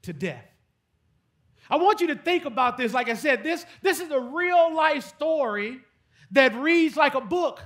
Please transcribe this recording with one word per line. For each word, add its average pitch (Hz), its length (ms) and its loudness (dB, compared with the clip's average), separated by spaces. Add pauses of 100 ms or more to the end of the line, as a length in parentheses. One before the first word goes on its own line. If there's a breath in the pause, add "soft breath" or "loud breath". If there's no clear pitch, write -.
to 180 100 -12
death? 135 320 -8 (1200 soft breath)
I 277 80 0
want 403 240 4
you 339 80 0
to 294 60 -2
think 339 300 -2
about 247 320 0
this. 247 160 -2
Like 247 160 -2
I 233 60 -2
said, 247 280 0
this, 320 240 -6 (140 loud breath)
this 359 180 0
is 330 140 -8
a 269 80 0
real 330 520 2
life 311 320 0
story 254 760 -4 (500 soft breath)
that 254 240 4
reads 320 400 2
like 285 200 2
a 262 60 0
book. 294 460 -4